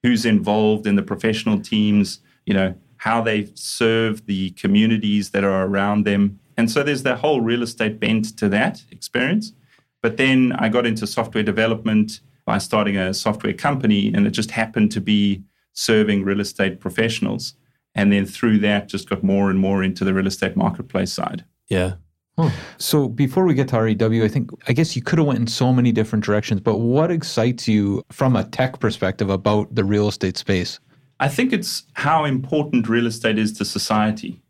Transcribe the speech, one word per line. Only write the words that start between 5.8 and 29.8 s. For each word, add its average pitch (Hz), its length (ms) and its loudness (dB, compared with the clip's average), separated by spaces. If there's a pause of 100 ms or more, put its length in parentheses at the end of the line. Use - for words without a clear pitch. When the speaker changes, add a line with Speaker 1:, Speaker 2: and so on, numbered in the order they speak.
Speaker 1:
them. 101 340 2 (180)
And 117 140 2
so 147 120 0
there's 139 200 -2
that 123 160 0
whole 143 220 2
real 120 220 0
estate 110 360 -4
bent 110 380 -2
to 104 120 0
that 117 420 0
experience. 156 600 -4 (500)
But 113 160 -2
then 131 360 4
I 117 160 0
got 120 160 2
into 110 220 -2
software 110 360 -2
development 110 760 0 (240)
by 107 140 0
starting 104 380 0
a 95 160 -2
software 104 400 -4
company, 107 600 0
and 101 120 2
it 104 60 0
just 110 200 -4
happened 110 420 0
to 107 80 -4
be 101 420 0 (300)
serving 107 500 2
real 98 160 0
estate 98 400 -2
professionals. - 760 -4 (400)
And 101 160 2
then 98 140 2
through 107 340 2
that, 104 280 0
just - 220 -8
got 95 140 -4
more 98 260 2
and 95 100 2
more 95 240 0
into 95 220 -2
the 95 80 0
real 95 140 0
estate - 280 -4
marketplace - 560 -2
side. - 320 -6 (240)
Speaker 2:
Yeah. 92 280 0 (420)
Speaker 3:
Huh. 160 140 2 (260)
So 139 320 0
before 135 360 2
we 165 80 4
get 131 160 2
to 120 80 2
R 113 100 2
E 110 80 2
W, 113 280 2
I 110 40 4
think, 113 240 -2 (160)
I 135 60 2
guess 156 220 2
you 120 60 -4
could - 160 0
have 151 100 4
went 123 120 0
in 117 80 0
so 127 260 2
many 123 180 4
different 110 320 0
directions, 104 380 0
but 113 160 2
what 127 320 2
excites 123 580 -2
you 101 440 2
from 131 240 2
a 95 80 2
tech 127 360 -2
perspective 98 500 -2
about 104 440 0
the 110 100 0